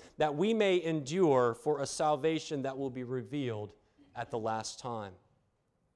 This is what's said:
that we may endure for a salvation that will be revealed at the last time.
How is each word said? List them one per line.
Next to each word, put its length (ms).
that 180
we 180
may 300
endure 680
for 280
a 60
salvation 760
that 140
will 120
be 140
revealed 680
at 140
the 80
last 420
time. 340